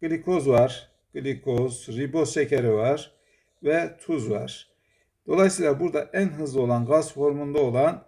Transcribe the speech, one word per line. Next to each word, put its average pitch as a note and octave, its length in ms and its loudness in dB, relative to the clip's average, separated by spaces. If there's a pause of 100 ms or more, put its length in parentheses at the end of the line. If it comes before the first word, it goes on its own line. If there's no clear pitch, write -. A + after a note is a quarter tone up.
glikoz E3 460 -2
var, A#2+ 420 2 (240)
glikoz, C3 760 -4
riboz C3+ 460 -2
şekeri C3 380 2
var B2 400 0 (520)
ve E3 360 0
tuz C3 300 -4
var. - 380 -8 (580)
Dolayısıyla E3+ 540 2
burada D3+ 320 -2
en F#3+ 160 0
hızlı D3 320 -4
olan A#2+ 260 0
gaz D#3 280 2
formunda C#3+ 440 -2
olan C#3 500 0